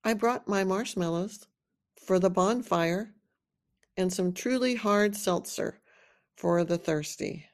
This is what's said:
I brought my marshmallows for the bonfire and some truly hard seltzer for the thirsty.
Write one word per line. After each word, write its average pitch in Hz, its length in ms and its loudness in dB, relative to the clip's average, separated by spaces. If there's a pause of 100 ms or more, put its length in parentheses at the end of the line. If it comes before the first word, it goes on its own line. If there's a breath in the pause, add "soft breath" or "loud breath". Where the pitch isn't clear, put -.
I 220 120 2
brought 233 340 -2
my 196 160 2
marshmallows 185 800 -2 (500)
for 185 220 0
the 180 120 4
bonfire 190 840 0 (800)
and 185 160 0
some 180 200 0
truly 247 420 0
hard 208 420 2
seltzer - 640 -4 (560 soft breath)
for 170 280 2
the 170 120 0
thirsty. 156 760 -4